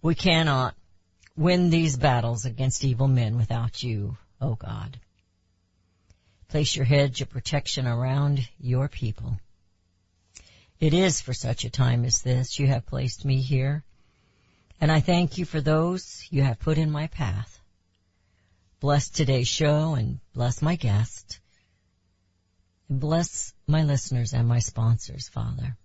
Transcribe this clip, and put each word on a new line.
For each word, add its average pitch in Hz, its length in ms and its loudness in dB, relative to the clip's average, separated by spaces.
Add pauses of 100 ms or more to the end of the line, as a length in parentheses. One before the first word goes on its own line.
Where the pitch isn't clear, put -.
We 165 140 0
cannot 156 600 2 (600)
win 180 340 4
these 160 260 2
battles 120 480 0
against 131 400 -2
evil 131 240 2
men 120 280 2
without 117 460 -2
you, 113 340 -4 (240)
O 117 140 -2
God. 110 460 -10 (1500)
Place 151 300 -2
your 139 80 -2
hedge 139 380 2
of - 80 -8
protection 131 580 -4
around 131 600 0 (120)
your 127 260 0
people. 117 500 -6 (1400)
It 156 160 2
is 180 260 2
for 127 120 -8
such 120 320 -6
a 120 60 -6
time 123 340 2
as 123 180 2
this 127 380 -2
you 139 80 4
have 123 180 0
placed 131 380 -6
me 135 180 2
here, 135 400 -2 (1000)
and 156 120 4
I 156 80 6
thank 175 380 2
you 180 60 -2
for 156 160 -4
those 160 680 0
you 139 140 2
have 120 160 0
put 156 180 0
in 156 140 0
my 151 160 -4
path. - 520 -6 (1160)
Bless 143 300 2
today's 131 400 0
show 151 460 2
and 123 260 -2 (140)
bless 123 280 -2
my 165 140 2
guest. - 640 -2 (1500)
And 135 100 -2
bless 160 560 -2 (140)
my 156 160 4
listeners 127 480 0
and 120 160 2
my 120 100 4
sponsors, 117 680 0
Father. 120 560 -6